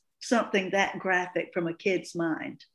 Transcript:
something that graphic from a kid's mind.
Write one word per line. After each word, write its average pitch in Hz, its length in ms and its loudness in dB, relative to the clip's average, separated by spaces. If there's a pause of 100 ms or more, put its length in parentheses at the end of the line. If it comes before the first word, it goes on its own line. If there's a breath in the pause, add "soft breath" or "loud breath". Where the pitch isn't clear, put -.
(200)
something 208 500 2
that 190 300 0
graphic 180 520 0
from 175 140 0
a 165 80 -2
kid's 185 400 -2
mind. - 500 -4 (100)